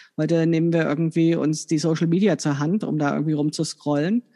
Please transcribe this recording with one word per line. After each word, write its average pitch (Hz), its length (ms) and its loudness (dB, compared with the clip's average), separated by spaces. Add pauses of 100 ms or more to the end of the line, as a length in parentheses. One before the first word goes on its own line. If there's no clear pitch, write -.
(200)
Heute 165 280 2
nehmen 165 260 2
wir 165 120 2
irgendwie 165 500 0
uns 151 320 -2
die 165 100 0
Social 160 300 0
Media 175 320 2
zur 143 180 -2
Hand, 165 260 -2
um 156 140 -4
da 143 160 0
irgendwie 151 200 -2
rumzuscrollen. 151 920 -2 (120)